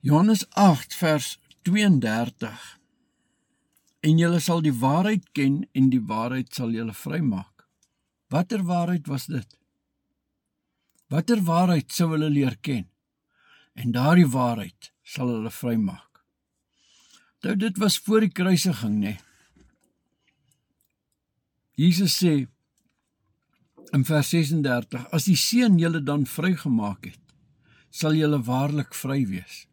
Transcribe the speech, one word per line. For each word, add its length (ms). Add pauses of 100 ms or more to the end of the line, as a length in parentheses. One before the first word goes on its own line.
Johannes 480
agt 480
vers 420 (220)
tweeëndertig. 1160 (1200)
"En 160
julle 220
sal 220
die 120
waarheid 580
ken 400
en 180
die 120
waarheid 520
sal 180
julle 220
vrymaak." 760 (640)
Watter 340
waarheid 440
was 180
dit? 320 (1500)
Watter 360
waarheid 480
sou 200
hulle 180
leer 320
ken? 280 (840)
En 180
daardie 360
waarheid 640 (120)
sal 240
hulle 240
vrymaak. 600 (1300)
Nou, 160
dit 200
was 220
voor 200
die 100
kruisiging, 720
né? 160 (2500)
Jesus 480
sê 260 (1400)
in 140
vers 240
sesendertig, 840
"As 120
die 120
Seun 440
julle 240
dan 220
vrygemaak 800
het, 140 (680)
sal 240
julle 300
waarlik 500
vry 340
wees." 460